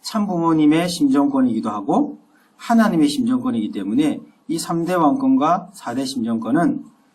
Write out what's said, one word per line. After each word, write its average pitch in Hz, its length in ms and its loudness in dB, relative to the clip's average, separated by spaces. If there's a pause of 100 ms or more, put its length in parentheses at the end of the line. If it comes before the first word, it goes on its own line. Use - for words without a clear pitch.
참 208 260 -4
부모님의 165 600 2
심정권이기도 135 800 0
하고 139 500 -2 (380)
하나님의 190 500 2
심정권이기 120 640 -2
때문에 107 500 -2 (260)
이 160 100 -4
삼 165 280 -4
대 185 80 -2
왕권과 156 800 2
사 - 220 -12
대 135 80 -4
심정권은 117 800 -2 (320)